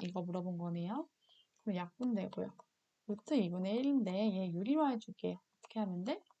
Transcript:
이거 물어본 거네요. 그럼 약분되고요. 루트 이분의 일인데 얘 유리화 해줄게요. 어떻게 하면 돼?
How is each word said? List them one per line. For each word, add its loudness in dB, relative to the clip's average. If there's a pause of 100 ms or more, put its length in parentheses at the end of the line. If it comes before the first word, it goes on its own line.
이거 -2
물어본 -2
거네요. -2 (560)
그럼 0
약분되고요. -2 (540)
루트 -4
이분의 2
일인데 4
얘 2
유리화 4
해줄게요. -4 (200)
어떻게 -8
하면 0
돼? -2 (200)